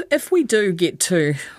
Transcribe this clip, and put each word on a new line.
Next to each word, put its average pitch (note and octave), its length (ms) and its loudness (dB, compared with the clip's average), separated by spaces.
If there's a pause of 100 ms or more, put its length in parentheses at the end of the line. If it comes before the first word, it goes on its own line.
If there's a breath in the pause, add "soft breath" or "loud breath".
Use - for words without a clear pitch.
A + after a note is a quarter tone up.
(100)
if D4+ 200 -2
we F4 140 2
do G#3 280 2
get E3 280 -2
to D3+ 340 2 (240 loud breath)